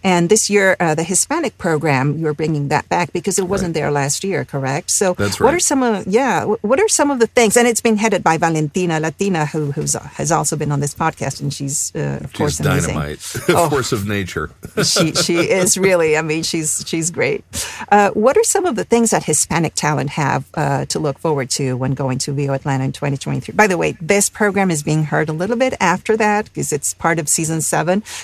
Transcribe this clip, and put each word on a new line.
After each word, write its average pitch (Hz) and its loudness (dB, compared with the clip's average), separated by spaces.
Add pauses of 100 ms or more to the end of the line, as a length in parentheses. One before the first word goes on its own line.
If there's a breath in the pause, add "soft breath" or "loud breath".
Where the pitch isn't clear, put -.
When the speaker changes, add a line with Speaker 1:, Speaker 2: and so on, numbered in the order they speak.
Speaker 1:
And 175 4
this 214 4
year, 196 4
uh, 165 2
the 160 -2
Hispanic 226 -2
program, 147 0
you're 156 0
bringing 151 -2
that 147 0
back 175 -2
because 180 -2
it 185 -2
wasn't 190 -2
Speaker 2:
Right. 160 -2
Speaker 1:
there 143 -2
last 143 -2
year, 165 -2
correct? 139 -4
So 185 2
Speaker 2:
That's 202 -2
Speaker 1:
what 226 4
Speaker 2:
right. 302 4
Speaker 1:
are 349 0
some 277 2
of, 220 0
yeah, 196 0
wh-, 208 -2
what 269 2
are 427 2
some 285 2
of 269 0
the 233 4
things? 233 4
And 240 6
it's 233 0
been 226 2
headed 196 0
by 165 4
Valentina 160 0
Latina, 160 -2
who, 147 -2
who's, 147 -4
uh, - -6 (140)
has 147 -2
also 156 0
been 147 -2
on 143 0
this 143 -4
podcast, 160 -4
and 143 -4
she's, 139 -6
uh, 143 -4
of 143 -10
Speaker 2:
She's - -14
Speaker 1:
course, - -2
amazing. 90 0
Speaker 2:
dynamite. 73 -8 (140)
<laughs> - -
Speaker 1:
Oh. 170 4
Speaker 2:
Force 135 0
of 101 -2
nature. 95 -4 (240)
<laughs> 208 0
Speaker 1:
She, 165 2
she 175 0
is 180 2
really, 175 4
I 156 2
mean, 160 -2
she's, 156 -4
she's 165 -2
great. 135 -2 (460 loud breath)
Uh, 202 6
what 247 4
are 466 4
some 392 2
of 285 0
the 180 -2
things 233 2
that 165 0
Hispanic 156 0
talent 143 -2
have, 139 -2
uh, 139 -2
to - -6
look 151 -2
forward 139 -2
to 131 -2
when 131 -2
going 131 -2
to 143 -4
V 139 -2
O 139 0
Atlanta 135 -2
in 135 -2
twenty 139 -4
twenty-three? 135 -6
By 214 6
the 180 2
way, 156 0
this 196 2
program 196 0
is 151 -2
being 156 2
heard 156 0
a 156 -4
little 190 -2
bit 262 0
after 196 2
that 214 0
'cause 147 -4
it's - -4
part 165 0
of 156 -4
season 160 -2
seven, 170 0 (200 loud breath)